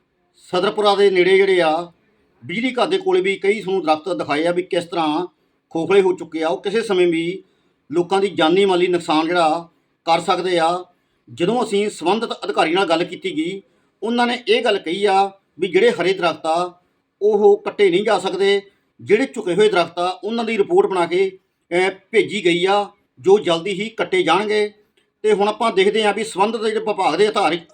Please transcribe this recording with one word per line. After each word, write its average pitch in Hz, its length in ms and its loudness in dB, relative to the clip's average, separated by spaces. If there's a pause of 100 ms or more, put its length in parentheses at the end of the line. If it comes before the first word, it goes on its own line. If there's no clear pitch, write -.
(500)
ਸਦਰਪੁਰਾ 202 460 0
ਦੇ 202 140 4
ਨੇੜੇ 190 280 4
ਜਿਹੜੇ 190 240 4
ਆ 165 300 -2 (520)
ਬਿਜਲੀ 220 300 -6
ਘਰ 233 140 0
ਦੇ 185 100 0
ਕੋਲੇ 185 240 0
ਵੀ 190 160 -2
ਕਈ 202 240 -2
ਤੁਹਾਨੂੰ 185 240 -2
ਦਰਖਤ 156 320 -2
ਦਿਖਾਏ 151 280 -2
ਆ 175 60 2
ਵੀ 180 120 -2
ਕਿਸ 170 220 -4
ਤਰ੍ਹਾਂ 165 400 -2 (460)
ਖੋਖਲੇ 170 300 2
ਹੋ 185 120 2
ਚੁੱਕੇ 160 300 -8
ਆ। 156 40 0
ਉਹ 180 140 -4
ਕਿਸੇ 202 220 -2
ਸਮੇਂ 180 240 2
ਵੀ 170 360 -4 (460)
ਲੋਕਾਂ 175 320 -2
ਦੀ 202 100 0
ਜਾਨੀ 165 340 2
ਮਾਲੀ 180 220 2
ਨੁਕਸਾਨ 165 400 0
ਜਿਹੜਾ 170 400 0 (380)
ਕਰ 170 160 2
ਸਕਦੇ 180 380 0
ਆ। 160 120 2 (560)
ਜਦੋਂ 175 360 -2
ਅਸੀਂ 202 280 -2
ਸੰਬੰਧਿਤ 208 420 -2
ਅਧਿਕਾਰੀ 185 400 -2
ਨਾਲ 190 140 0
ਗੱਲ 165 180 0
ਕੀਤੀ 180 320 -8
ਗਈ, 190 240 -4 (400)
ਉਹਨਾਂ 240 260 0
ਨੇ 240 200 -6
ਇਹ 233 160 2
ਗੱਲ 214 160 0
ਕਹੀ 196 260 -4
ਆ 196 260 2 (280)
ਵੀ 190 80 -2
ਜਿਹੜੇ 196 240 2
ਹਰੇ 175 220 0
ਦਰਖਤ 165 320 -4
ਆ 170 280 -2 (480)
ਉਹ 202 360 4
ਕੱਟੇ 202 320 0
ਨਹੀਂ 180 140 2
ਜਾ 214 160 2
ਸਕਦੇ, 190 420 0 (380)
ਜਿਹੜੇ 202 260 2
ਝੁਕੇ 208 300 -6
ਹੋਏ 214 140 4
ਦਰਖਤ 175 300 0
ਆ 175 80 0 (160)
ਉਹਨਾਂ 233 200 -4
ਦੀ 226 140 -4
ਰਿਪੋਰਟ 190 320 2
ਬਣਾ 180 160 -2
ਕੇ, 185 240 0 (420)
ਅਹ, 185 180 0 (220)
ਭੇਜੀ 185 340 0
ਗਈ 175 200 2
ਆ, 202 200 2 (340)
ਜੋ 185 200 6
ਜਲਦੀ 170 340 -2
ਹੀ 202 180 -6
ਕੱਟੇ 185 320 -2
ਜਾਣਗੇ। 208 480 0 (520)
ਤੇ 214 100 2
ਹੁਣ 202 140 2
ਆਪਾਂ 220 260 -2
ਦੇਖਦੇ 202 300 2
ਹਾਂ 202 100 0
ਵੀ 220 100 -6
ਸੰਬੰਧਿਤ 214 380 -2
ਜਿਹੜੇ 220 200 -4
ਵਿਭਾਗ 190 340 -2
ਦੇ 208 140 2
ਅਧਾਰੀ-, 175 300 -2 (140)